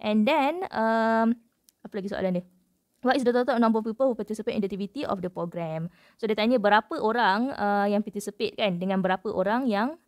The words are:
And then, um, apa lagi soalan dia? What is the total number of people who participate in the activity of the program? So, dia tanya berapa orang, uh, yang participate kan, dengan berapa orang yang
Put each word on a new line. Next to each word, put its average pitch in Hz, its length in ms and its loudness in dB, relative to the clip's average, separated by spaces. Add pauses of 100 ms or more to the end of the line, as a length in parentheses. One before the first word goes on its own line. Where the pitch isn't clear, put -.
And 214 240 2
then, 311 480 2
um, 226 640 0 (480)
apa - 80 -18
lagi 202 160 -6
soalan 185 320 -2
dia? 180 60 -8 (520)
What 254 160 2
is 277 80 0
the 240 80 2
total 247 320 2
number 226 160 4
of 220 80 -4
people 254 240 0
who 226 80 -2
participate 214 400 -4
in - 60 2
the - 20 0
activity 202 400 -6
of 190 160 -4
the 180 80 -4
program? 170 560 -6 (320)
So, 185 80 -4
dia 208 80 0
tanya 226 240 2
berapa 208 400 2
orang, 220 560 2
uh, 202 320 0
yang 208 160 0
participate 208 560 -8
kan, 196 160 0
dengan 185 240 -2
berapa 185 320 0
orang 226 400 0
yang 226 240 0 (140)